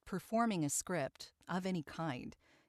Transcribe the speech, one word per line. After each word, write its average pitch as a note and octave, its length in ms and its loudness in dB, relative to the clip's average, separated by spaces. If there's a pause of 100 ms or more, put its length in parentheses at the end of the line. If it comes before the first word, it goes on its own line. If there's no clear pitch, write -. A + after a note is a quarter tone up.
performing G#3 600 2
a C#3+ 60 2
script - 640 -2 (160)
of F#3 160 0
any F3+ 180 0
kind, D#3 520 -4 (340)